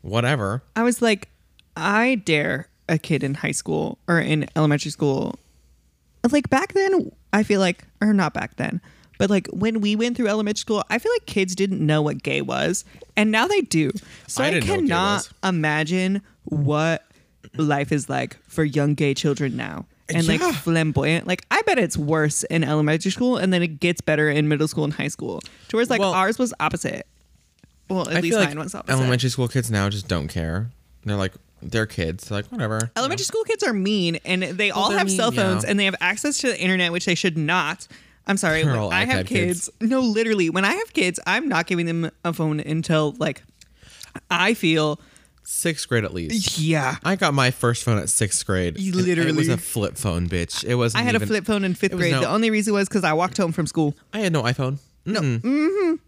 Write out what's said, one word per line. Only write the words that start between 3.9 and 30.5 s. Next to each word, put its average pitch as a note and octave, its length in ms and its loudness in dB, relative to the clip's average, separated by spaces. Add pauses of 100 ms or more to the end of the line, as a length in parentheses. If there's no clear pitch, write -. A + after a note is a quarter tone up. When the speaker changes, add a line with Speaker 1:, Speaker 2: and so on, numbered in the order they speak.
Speaker 2:
or E3+ 120 4
in D3+ 360 0
elementary D3 360 2
school. - 480 -2 (880)
Like, C#4+ 200 2
back C#4+ 240 0
then, G4 380 2 (220)
I G#3+ 100 4
feel G3+ 160 2
like, F3+ 260 0 (160)
or G#3+ 120 4
not F#3+ 200 2
back - 240 -8
then, E3+ 220 -4 (380)
but, G3 120 2
like, G3+ 220 2
when A3 300 0
we G#3 140 2
went A#3+ 220 0
through A#3+ 100 0
elementary G#3+ 320 0
school, G#3 300 -2
I A3+ 100 0
feel A4 140 0
like A#4 120 -2
kids F#3 300 -2
didn't F#3+ 300 0
know D3+ 160 4
what D3+ 220 -2
gay C#3 180 -2
was. C#3+ 440 -2 (300)
And G#3+ 160 2
now A3+ 160 2
they G4+ 140 2
do. D#3+ 300 0 (360)
So - 160 -4
Speaker 1:
I C#4+ 40 2
Speaker 2:
I - 40 2
Speaker 1:
didn't - 160 0
know G4 60 2
what F#4+ 80 0
gay D4 60 0
Speaker 2:
cannot G3 300 2
Speaker 1:
was. - 160 -8 (100)
Speaker 2:
imagine F3+ 760 0 (240)
what D3+ 580 0 (520)
life C#3+ 360 0
is C#3+ 180 -2
like C3 360 -4
for - 180 -2
young D3 320 2
gay C#3 180 0
children C#3 420 0
now. G2+ 300 -8 (240)
And, E3 180 0
like, D#3+ 140 2
Speaker 1:
Yeah. F4+ 100 2
Speaker 2:
flamboyant. D#3 760 0
Like, - 240 -4
I G#4+ 120 2
bet G4+ 160 2
it's F3+ 180 0
worse D3+ 460 2
in E3 200 0
elementary D3+ 480 2
school, B3 260 0
and F#3+ 160 2
then F3 100 2
it D#3+ 160 -4
gets F3 220 0
better D3+ 280 2
in D3+ 180 2
middle D3+ 200 2
school D#3 160 -2
and D#3+ 100 -2
high C#3 140 -4
school. - 320 -8 (300)
To G#3+ 80 -2
where A3+ 40 4
it's A#3+ 100 0
like, A3+ 100 2
Speaker 1:
Well, F#3+ 120 2
Speaker 2:
ours F#3+ 240 2
was B3 220 0
opposite. - 480 -4 (800)
Well, F#3 200 -2
at E3+ 80 0
Speaker 1:
I - 40 2
Speaker 2:
least A#3 160 0
Speaker 1:
feel G3+ 80 4
Speaker 2:
mine D3 120 -4
Speaker 1:
like D#3 80 -8
Speaker 2:
was F#3 100 -10
opposite. - 240 -4
Speaker 1:
elementary B2+ 300 2
school B2 180 -2
kids A#2 240 -2
now G2+ 180 2
just G#2 180 -6
don't E2 200 -2
care. F2+ 420 -4 (360)